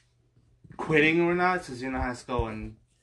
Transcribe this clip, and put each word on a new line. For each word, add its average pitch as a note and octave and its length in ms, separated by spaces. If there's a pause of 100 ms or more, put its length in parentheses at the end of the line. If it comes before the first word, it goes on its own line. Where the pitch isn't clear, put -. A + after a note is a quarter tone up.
(760)
quitting D#3+ 460
or E3+ 120
not, F3+ 300
so C3+ 80
Xenon C3 300
has B2 180
to - 60
go A#2+ 220
and A2 280 (260)